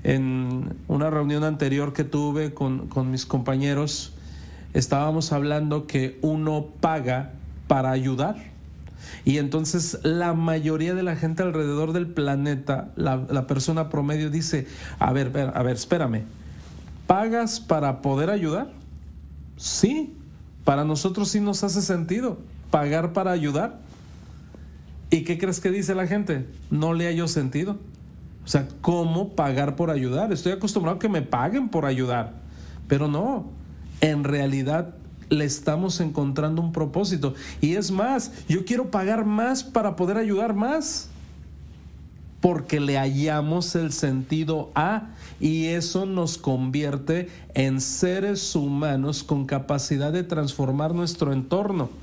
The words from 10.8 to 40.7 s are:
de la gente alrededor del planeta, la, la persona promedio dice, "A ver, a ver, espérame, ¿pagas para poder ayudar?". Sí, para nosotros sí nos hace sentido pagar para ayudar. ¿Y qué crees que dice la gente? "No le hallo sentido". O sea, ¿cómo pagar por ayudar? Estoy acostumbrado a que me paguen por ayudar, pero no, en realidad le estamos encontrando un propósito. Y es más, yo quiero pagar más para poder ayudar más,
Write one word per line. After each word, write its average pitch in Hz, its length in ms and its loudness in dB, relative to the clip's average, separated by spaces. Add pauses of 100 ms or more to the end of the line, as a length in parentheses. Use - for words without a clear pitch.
de 185 80 0
la 175 120 0
gente 160 280 0
alrededor 156 500 2
del 175 160 0
planeta, 143 880 0
la, 139 200 2 (140)
la 135 160 0
persona 156 420 0
promedio 151 420 0
dice, 151 360 0 (320)
"A - 140 4
ver, 135 420 0
a 123 80 2
ver, 123 140 2
espérame, 117 460 0 (840)
¿pagas 226 540 2
para 143 400 2
poder 143 300 2
ayudar?". 196 420 0 (840)
Sí, - 600 2 (480)
para 143 200 4
nosotros 185 440 0
sí 208 120 2
nos 202 220 0
hace 196 200 0
sentido 185 560 0 (320)
pagar 156 420 2
para 190 200 2
ayudar. 156 480 0 (1300)
¿Y 165 120 6
qué 165 160 -2
crees 185 220 0
que 185 100 2
dice 190 240 0
la 185 120 0
gente? 165 420 -2 (220)
"No 160 240 2
le 170 120 0
hallo 170 220 0
sentido". 165 500 -2 (680)
O - 40 -14
sea, 139 180 2 (140)
¿cómo 170 540 2
pagar 139 420 2
por 165 140 2
ayudar? 143 420 2
Estoy 175 200 0
acostumbrado 190 440 0
a 196 40 -6
que 220 80 2
me 170 140 2
paguen 180 460 0
por 151 180 0
ayudar, 123 480 0 (540)
pero 143 180 4
no, 180 400 0 (540)
en 147 240 4
realidad 139 720 2 (340)
le 151 160 4
estamos 170 560 0
encontrando 156 600 2
un 165 120 0
propósito. 156 600 0 (260)
Y 160 160 4
es 190 140 0
más, 226 420 2 (160)
yo 185 160 2
quiero 247 260 0
pagar 214 340 2
más 233 400 2
para 202 320 2
poder 185 220 2
ayudar 214 360 2
más, 262 540 -2 (1300)